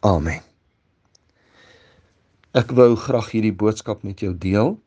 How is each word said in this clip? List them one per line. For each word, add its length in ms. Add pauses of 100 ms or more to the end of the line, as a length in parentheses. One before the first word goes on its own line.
Amen. 400 (2000)
Ek 160
wou 240
graag 380
hierdie 220
boodskap 500
met 160
jou 100
deel. 560